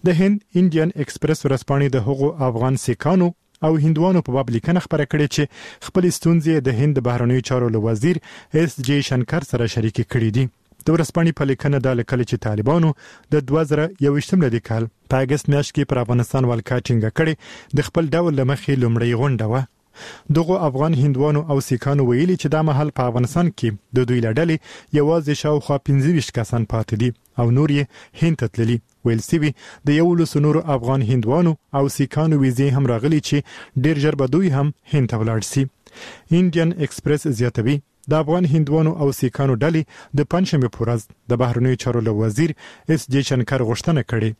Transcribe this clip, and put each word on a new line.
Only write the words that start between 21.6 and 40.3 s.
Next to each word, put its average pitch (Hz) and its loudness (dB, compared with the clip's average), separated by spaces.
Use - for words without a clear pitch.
سیکانو 139 0
ویلي 165 2
چې 147 -4
دا 156 2
مهال 147 0
په 123 0
افغانستان 127 0
کې 113 -4
د 127 2
دوی 123 2
له 110 -2
ډلې 160 0
یوازې 151 2
شاوخوا 147 0
پنځه 139 2
ویشت 147 -2
کسان 113 -2
پاتې 113 -2
دي 123 2
او 117 2
نور 147 2
یې 143 0
هند 165 0
ته 110 -4
تللي. 117 0
ویل 117 0
سوي 151 0
د 147 4
یولسو 165 2
نورو 151 2
افغان 127 0
هندوانو 143 2
او - 2
سیکانو 151 0
ویزې 135 2
هم 127 2
راغلي 147 0
چې 143 0
ډیر 147 0
ژر 143 -2
به 131 -2
دوی 180 2
هم 143 0
هند 123 2
ته 110 -2
ولاړ 110 -2
سي. 135 0
انډین 170 2
اکسپریس - -2
زیاتوي، 123 0
د 147 2
افغان 175 0
هندوانو 156 2
او 143 2
سیکانو 135 0
ډلې 160 0
د 143 0